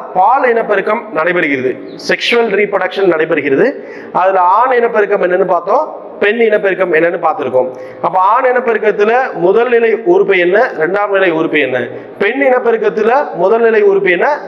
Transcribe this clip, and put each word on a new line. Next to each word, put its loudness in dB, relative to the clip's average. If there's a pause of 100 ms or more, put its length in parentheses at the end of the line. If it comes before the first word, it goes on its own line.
(140)
பால் 2
இனப்பெருக்கம் -2 (120)
நடைபெறுகிறது, 0 (360)
செக்ஷுவல் 0 (100)
ரீப்ரொடக்ஷன் 0
நடைபெறுகிறது. 0 (400)
அதுல 2
ஆண் 2
இனப்பெருக்கம் 0
என்னன்னு 0
பார்த்தோம், 0 (360)
பெண் 0
இனப்பெருக்கம் 0
என்னன்னு 0
பார்த்திருக்கோம். 0 (320)
அப்ப 0
ஆண் 2
இனப்பெருக்கத்துல 0
முதல் 2
நிலை 2 (100)
உறுப்பு 4
என்ன, 2
இரண்டாம் -2
நிலை 2
உறுப்பு 0
என்ன, -2 (320)
பெண் -2
இனப்பெருக்கத்துல 0 (220)
முதல் 2
நிலை 2
உறுப்பு 2
என்ன, 0